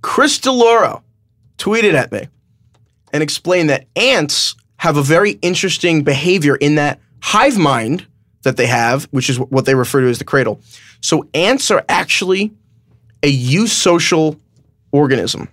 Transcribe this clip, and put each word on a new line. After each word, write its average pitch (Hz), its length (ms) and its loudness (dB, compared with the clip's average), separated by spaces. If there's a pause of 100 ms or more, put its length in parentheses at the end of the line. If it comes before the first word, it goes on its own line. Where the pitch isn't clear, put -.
Chris - 360 0
DeLauro 233 640 2 (560)
tweeted 208 360 0
at 131 180 -2
me - 160 -8 (880)
and 147 80 0
explained 165 480 -2
that - 160 -2 (100)
ants 208 580 -2 (220)
have 160 220 0
a 143 40 0
very 170 380 2
interesting 175 600 0
behavior 147 540 0
in 147 180 0
that 147 260 -2 (220)
hive 240 340 2
mind 131 480 0 (380)
that 117 160 -2
they 120 80 2
have, 120 380 0
which - 260 -4
is 127 80 -2
wh-, 127 120 -8
what 131 140 0
they 135 100 2
refer 131 280 0
to 127 60 2
as 120 100 -2
the - 60 -10
cradle. 117 360 -2 (400)
So - 320 -2
ants 208 380 0
are 196 180 2
actually 190 640 -2 (680)
a 147 120 2
eusocial 160 1040 0 (540)
organism 127 600 0